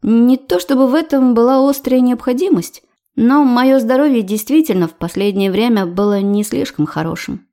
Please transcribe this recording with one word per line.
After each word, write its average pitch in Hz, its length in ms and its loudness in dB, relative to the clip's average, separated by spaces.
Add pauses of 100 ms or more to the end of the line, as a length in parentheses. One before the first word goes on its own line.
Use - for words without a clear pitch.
Не 233 360 2
то - 220 -4
чтобы 262 280 0
в 247 80 0
этом 277 380 0
была 262 360 2
острая 262 300 -2
необходимость, 247 840 -2 (320)
но 262 280 2
мое 262 360 4
здоровье 254 440 0
действительно 214 640 0
в 160 80 -12
последнее 196 560 -2
время 208 340 0
было 202 360 -2
не 202 220 -2
слишком 180 440 -6
хорошим. - 640 -10